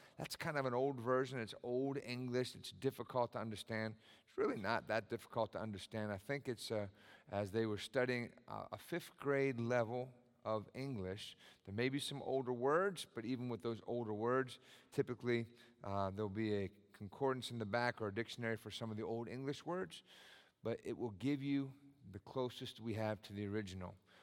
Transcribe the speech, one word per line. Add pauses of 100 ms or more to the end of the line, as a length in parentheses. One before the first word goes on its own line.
(180)
that's
kind
of
an
old
version.
It's
old
English.
It's
difficult
to
understand." (320)
It's
really
not
that
difficult
to
understand.
I
think
it's,
uh, (440)
as
they
were
studying, (140)
uh,
a
fifth
grade
level (320)
of
English, (300)
there
may
be
some
older
words,
but
even
with
those
older
words, (340)
typically, (380)
uh,
there'll
be
a (220)
concordance
in
the
back
or
a
dictionary
for
some
of
the
old
English
words, (600)
but
it
will
give
you (400)
the
closest
we
have
to
the
original. (280)